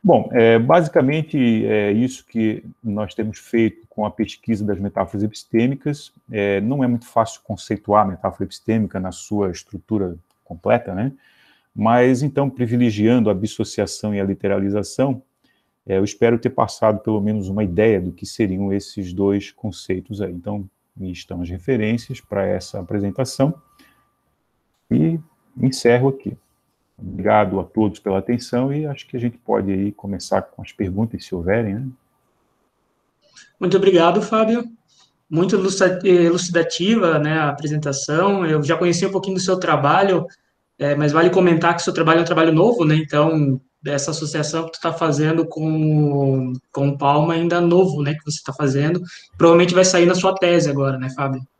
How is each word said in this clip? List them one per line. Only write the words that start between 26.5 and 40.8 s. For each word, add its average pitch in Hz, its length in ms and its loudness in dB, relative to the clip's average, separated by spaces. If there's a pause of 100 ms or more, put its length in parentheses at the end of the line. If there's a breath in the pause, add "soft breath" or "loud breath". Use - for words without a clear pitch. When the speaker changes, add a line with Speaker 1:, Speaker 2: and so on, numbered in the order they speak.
Speaker 1:
Obrigado 98 560 0
a 87 40 -4
todos 107 340 -2
pela 98 220 -2
atenção 120 520 -4
e 151 140 -4
acho 143 220 -10
que 131 100 -10
a - 20 -6
gente 120 160 -4
pode 104 360 -4
aí 98 200 -2
começar 98 520 -4
com - 180 -18
as - 100 -16
perguntas, 107 540 -4
se - 80 -10
houverem, 98 400 -2
né? 131 140 -8 (1700 soft breath)
Speaker 2:
Muito 180 180 0
obrigado, 185 440 4
Fábio. 226 440 0 (600 soft breath)
Muito 180 280 2
elucida-, 185 520 2
elucidativa, 175 1080 2
né, 156 220 0
a 147 100 0
apresentação. 151 960 -2
Eu 156 160 2
já 160 160 0
conheci 175 260 0
um 185 80 -2
pouquinho 190 240 -4
do 180 60 -2
seu 185 160 0
trabalho, 170 680 2 (500 loud breath)
é, 143 160 -2